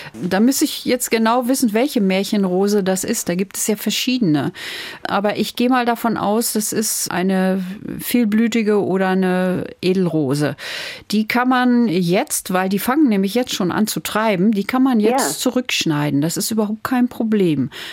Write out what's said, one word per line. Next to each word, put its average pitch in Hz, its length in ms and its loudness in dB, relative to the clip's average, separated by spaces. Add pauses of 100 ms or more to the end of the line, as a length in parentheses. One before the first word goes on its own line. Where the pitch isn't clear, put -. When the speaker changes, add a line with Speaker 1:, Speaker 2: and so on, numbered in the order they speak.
(300)
Speaker 1:
Da 190 100 2
müsste 262 240 4
ich - 220 -4
jetzt 247 260 -2
genau 233 380 2
wissen, 262 240 2
welche 247 260 0
Märchenrose 196 840 2
das 190 200 0
ist. - 240 -4
Da 175 80 -2
gibt 196 220 -4
es - 100 -4
ja 214 80 0
verschiedene. 202 800 0 (520)
Aber 196 300 -2
ich - 220 -4
gehe 240 100 2
mal 254 180 2
davon 233 300 0
aus, 214 380 -2
das 214 180 -4
ist - 400 -4
eine 190 500 0 (380)
vielblütige 220 840 2
oder 185 280 0
eine 185 560 0 (160)
Edelrose. 151 720 0 (560)
Die 214 160 0
kann 254 220 2
man 247 400 4
jetzt, 185 640 0
weil 185 160 0
die 196 100 0
fangen 269 300 4
nämlich 196 260 2
jetzt 247 180 -2
schon 180 200 -2
an 214 140 2
zu - 120 -6
treiben, 208 520 2
die 202 120 0
kann 254 200 0
man 247 180 4
jetzt 233 320 2
Speaker 2:
Ja. - 40 -8
Speaker 1:
zurückschneiden. 151 840 0
Das 165 160 -2
ist 208 140 -4
überhaupt 214 340 -2
kein 247 240 0
Problem. 185 600 0 (240)